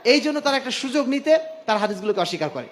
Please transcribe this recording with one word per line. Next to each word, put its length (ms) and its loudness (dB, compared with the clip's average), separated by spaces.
এই 180 6
জন্য 200 -2
তারা 160 0
একটা 140 -4
সুযোগ 360 -2
নিতে 300 2
তারা 140 0
হাদিসগুলোকে 420 -2
অস্বীকার 280 -2
করে। 220 -10